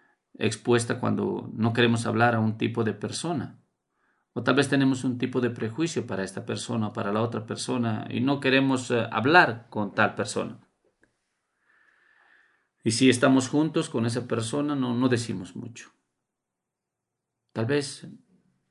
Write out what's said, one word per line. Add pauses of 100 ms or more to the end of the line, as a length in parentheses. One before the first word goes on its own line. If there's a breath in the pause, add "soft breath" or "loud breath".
(380 soft breath)
expuesta
cuando
no
queremos
hablar
a
un
tipo
de
persona, (760)
o
tal
vez
tenemos
un
tipo
de
prejuicio
para
esta
persona
o
para
la
otra
persona
y
no
queremos,
eh,
hablar
con
tal
persona. (2250 soft breath)
Y
si
estamos
juntos
con
esa
persona,
no,
no
decimos
mucho. (1600)
Tal
vez (640)